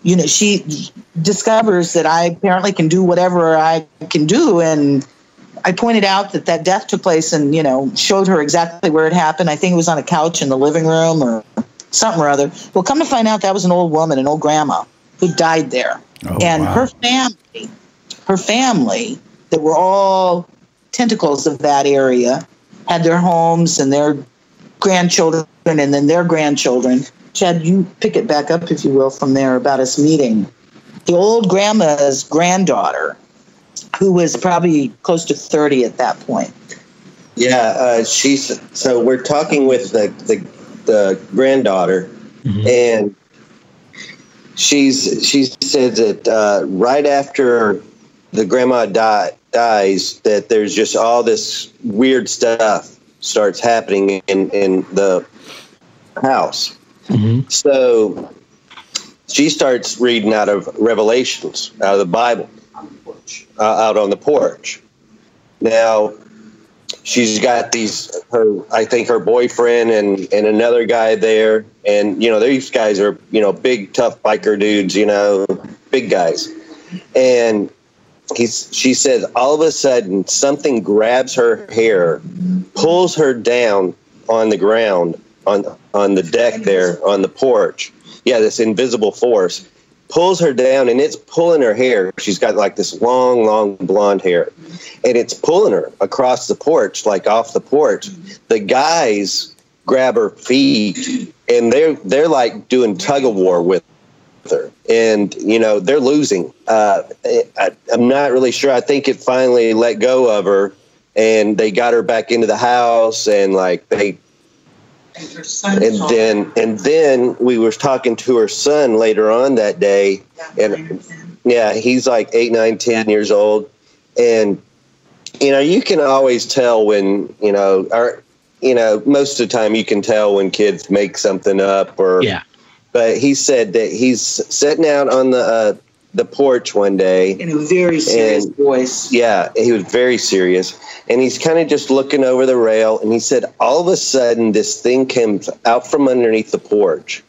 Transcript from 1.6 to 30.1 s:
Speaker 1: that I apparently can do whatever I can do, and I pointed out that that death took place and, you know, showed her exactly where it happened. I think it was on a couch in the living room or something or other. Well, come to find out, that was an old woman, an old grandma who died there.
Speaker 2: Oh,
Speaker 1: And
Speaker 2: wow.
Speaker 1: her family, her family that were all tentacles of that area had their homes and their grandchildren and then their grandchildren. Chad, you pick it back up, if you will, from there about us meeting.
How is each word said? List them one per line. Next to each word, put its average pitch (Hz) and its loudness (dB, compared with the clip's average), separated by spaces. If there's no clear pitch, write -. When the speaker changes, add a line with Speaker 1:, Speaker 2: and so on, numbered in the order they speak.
Speaker 1:
that 160 0
I 165 2
apparently 185 0
can 160 0
do 185 2
whatever 175 2
I 160 0
can 156 0
do, 214 2
and 147 2
I 185 0
pointed 226 0
out 196 0
that 143 -4
that 165 -2
death 190 -2
took 190 -4
place 165 0
and, 147 0
you 160 0
know, 135 0
showed 190 0
her 180 2
exactly 165 -2
where 160 2
it 165 0
happened. 165 0
I 151 0
think 180 0
it 175 2
was 165 0
on 160 0
a 131 -6
couch 165 -2
in 143 -2
the 131 0
living 151 0
room 160 2
or 113 -2
something 180 0
or 147 2
other. 143 0
Well, 190 0
come 277 0
to 330 0
find 233 0
out, 214 2
that 190 0
was 185 -2
an 180 2
old 175 2
woman, 156 0
an 135 0
old 151 -2
grandma 147 0
who 180 2
died 160 0
there. 123 -4
Speaker 2:
Oh, 87 -4
Speaker 1:
And 165 2
Speaker 2:
wow. 98 -2
Speaker 1:
her 262 0
family, 240 -4
her 196 0
family 156 -2
that 160 0
were 156 0
all 185 0
tentacles 165 -2
of 143 -4
that 143 2
area 131 2
had 170 0
their 165 2
homes 170 2
and 135 0
their 147 0
grandchildren 170 0
and 147 0
then 143 2
their 175 2
grandchildren. 139 0
Chad, 170 0
you 180 2
pick 180 -2
it 117 0
back 147 -2
up, 170 -4
if 151 -4
you 143 0
will, 135 2
from 135 -2
there 135 2
about 131 0
us 131 -2
meeting. 143 2